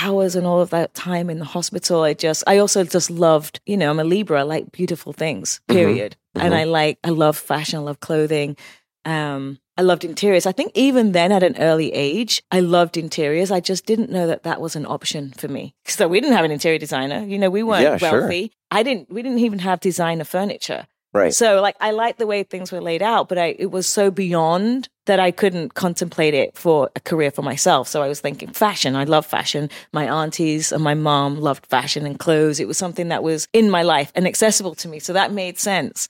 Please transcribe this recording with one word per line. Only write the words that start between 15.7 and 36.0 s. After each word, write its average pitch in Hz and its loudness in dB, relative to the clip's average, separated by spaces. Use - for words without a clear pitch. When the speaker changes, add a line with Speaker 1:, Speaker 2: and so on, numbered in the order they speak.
Speaker 1:
So - 0
we 180 2
didn't 262 4
have 180 4
an 156 0
interior 160 0
designer. 143 -6
You 196 -6
know, 196 2
we 202 -2
weren't 220 2
Speaker 2:
Yeah, 147 4
sure. 160 2
Speaker 1:
wealthy. 185 -4
I 208 4
didn't, 233 -4
we 202 -8
didn't 247 -2
even 220 0
have 180 -2
designer 165 -2
furniture. 180 -6
Speaker 2:
Right. 98 4
Speaker 1:
So, 214 4
like, 196 0
I 214 0
liked 220 -2
the 226 -2
way 202 -2
things 185 -12
were 175 -8
laid 170 -2
out, 208 0
but 180 -2
I, 165 0
it 180 -4
was 180 -4
so 196 2
beyond 185 0
that 196 4
I 185 4
couldn't 180 -2
contemplate 170 0
it 131 0
for 156 2
a - -10
career 151 -2
for - -8
myself. 143 2
So 151 -2
I 139 -2
was 143 -6
thinking 143 -8
fashion. 180 0
I 135 0
love 156 2
fashion. - -4
My 151 -2
aunties 156 -2
and 156 -2
my 147 2
mom 147 0
loved 143 -2
fashion 143 -2
and 143 -10
clothes. 156 2
It 127 -4
was 139 -6
something 175 -4
that 139 -2
was 160 -4
in 220 6
my 175 4
life 156 2
and 185 0
accessible 202 0
to - -12
me. 156 -14
So - -8
that 190 2
made 185 -6
sense. 175 -4